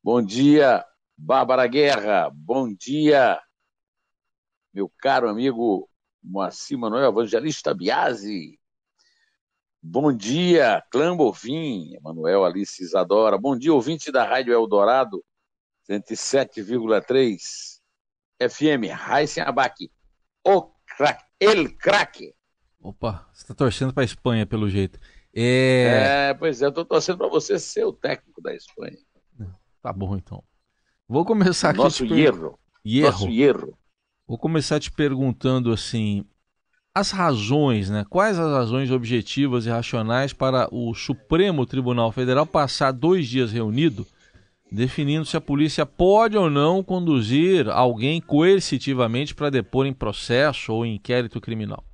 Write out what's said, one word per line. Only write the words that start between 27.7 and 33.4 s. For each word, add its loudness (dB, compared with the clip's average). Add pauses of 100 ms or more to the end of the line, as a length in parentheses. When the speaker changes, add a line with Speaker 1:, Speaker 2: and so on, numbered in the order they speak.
Speaker 1:
o -2
técnico -8
da -8
Espanha. -16 (840)
Speaker 2:
Tá -10
bom, -6
então. -14 (680)
Vou 0
começar 2
aqui 0
Speaker 1:
Nosso 2
Speaker 2:
te -4
per- 2
Speaker 1:
hierro. 2 (260)
Speaker 2:
Hierro. 4
Speaker 1:
Nosso -2
hierro. 2 (480)